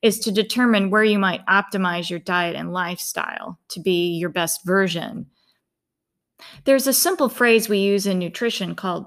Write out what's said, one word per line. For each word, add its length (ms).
is 180
to 120
determine 580
where 140
you 160
might 260
optimize 640
your 100
diet 360
and 180
lifestyle 840
to 100
be 360
your 140
best 360
version. 640
There's 240
a 60
simple 360
phrase 400
we 80
use 300
in 100
nutrition 560
called, 340